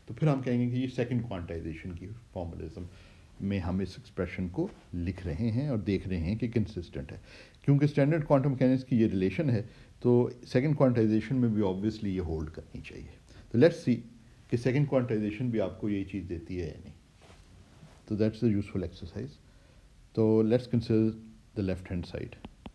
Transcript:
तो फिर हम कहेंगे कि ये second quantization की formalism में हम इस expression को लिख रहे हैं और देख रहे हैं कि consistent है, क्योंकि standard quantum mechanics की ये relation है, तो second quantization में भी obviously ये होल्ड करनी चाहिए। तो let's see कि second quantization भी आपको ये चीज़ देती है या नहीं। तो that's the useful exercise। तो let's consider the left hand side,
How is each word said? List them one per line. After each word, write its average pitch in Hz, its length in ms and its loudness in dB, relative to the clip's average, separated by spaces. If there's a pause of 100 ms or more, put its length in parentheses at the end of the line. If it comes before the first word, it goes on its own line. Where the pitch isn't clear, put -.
तो - 60 -12
फिर 156 160 0
हम 135 120 0
कहेंगे 123 340 0
कि 123 60 0
ये 131 60 -2
second 120 400 -2
quantization 85 640 -8
की 90 160 -12
formalism 87 800 -10 (540)
में 98 180 0
हम 92 220 -2
इस 92 180 -6
expression - 500 -6
को 160 220 -4 (220)
लिख 90 320 -4
रहे 78 100 -4
हैं 120 340 -2
और 123 80 -2
देख 98 300 0
रहे 92 120 -2
हैं 90 180 0
कि 120 100 -2
consistent 87 640 -4
है, - 100 -14 (420)
क्योंकि 143 240 6
standard 151 400 2
quantum 143 240 4
mechanics 127 320 4
की 123 140 2
ये 110 100 6
relation 95 420 0
है, 107 200 0 (320)
तो 123 300 4 (140)
second 147 320 2
quantization 113 580 4
में 120 200 2
भी 107 60 2
obviously 101 440 0
ये 95 120 -2
होल्ड 80 320 -4
करनी - 320 -14
चाहिए। - 280 -16 (420)
तो 113 80 2
let's 170 180 6
see 120 200 2 (520)
कि 127 80 0
second 131 320 2
quantization 120 600 0
भी 110 80 0
आपको 95 300 -4
ये 101 140 0
चीज़ 92 220 -6
देती 87 320 -8
है 85 100 -4
या - 160 -12
नहीं। - 100 -18 (1120)
तो 107 80 -4
that's 107 280 0
the 104 180 2
useful 90 280 -6
exercise। 107 420 -12 (840)
तो 110 280 6
let's 120 240 2
consider 110 440 2 (480)
the 95 140 0
left 92 180 -8
hand 90 240 -6
side, - 200 -10 (400)